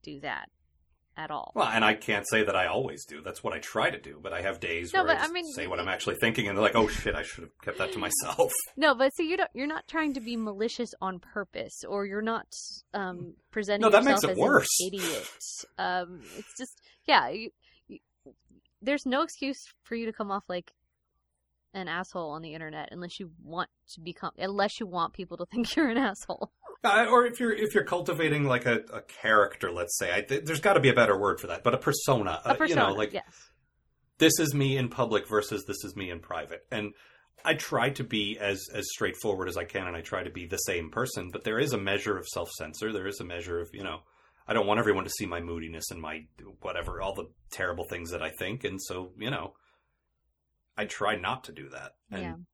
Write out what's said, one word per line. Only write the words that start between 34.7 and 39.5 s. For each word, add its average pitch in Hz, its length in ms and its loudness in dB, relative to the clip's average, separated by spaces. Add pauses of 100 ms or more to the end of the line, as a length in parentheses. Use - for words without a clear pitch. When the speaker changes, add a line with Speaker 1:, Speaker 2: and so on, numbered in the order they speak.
Speaker 2:
in 127 100 0
public 110 400 0
versus 104 380 0
this - 180 -8
is 98 140 -10
me 92 120 -6
in 87 120 -10
private. 85 500 -8
And 104 220 -4 (500)
I 160 120 2
try 127 360 0
to 135 140 -6
be 107 340 -2
as, 101 340 -2
as 101 180 -4
straightforward 95 580 -2
as 87 80 -6